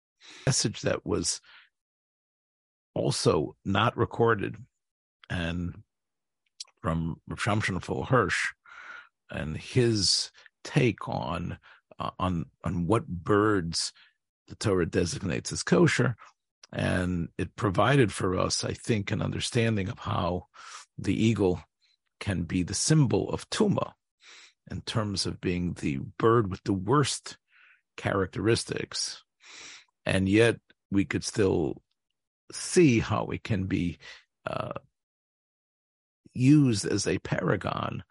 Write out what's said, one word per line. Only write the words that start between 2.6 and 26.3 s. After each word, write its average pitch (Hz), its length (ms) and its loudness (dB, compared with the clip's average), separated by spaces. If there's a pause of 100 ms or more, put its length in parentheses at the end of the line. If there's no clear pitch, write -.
also 110 680 0
not 101 360 2
recorded, 113 580 0 (720)
and 87 540 -4 (1000)
from 82 480 -2
Rav 82 100 -8
Shamshon 104 360 0
Raphael 78 300 -6
Hirsch 104 500 0 (760)
and 73 240 -6
his 113 760 2 (340)
take - 420 2
on, 87 520 -4 (400)
uh, - 200 -6
on, 90 280 -2 (180)
on 87 220 -2
what 107 200 2
birds 95 840 0 (540)
the - 100 -16
Torah 92 300 2
designates 82 680 -2
as 76 100 -6
kosher. 165 540 4 (560)
And 92 640 -2
it - 180 -8
provided 107 580 2
for 92 260 -2
us, 92 260 -2
I - 80 -4
think, 104 380 -2
an 101 100 -2
understanding 98 680 -2
of - 80 -10
how 90 480 -2 (500)
the - 180 -2
eagle 98 460 2 (600)
can 90 220 -2
be 90 220 0
the 98 100 -6
symbol 120 560 2
of - 180 -6
Tuma - 440 0 (760)
in - 120 -8
terms 104 440 -2
of - 160 -6
being 90 340 -2
the 69 240 -4 (200)
bird 113 320 4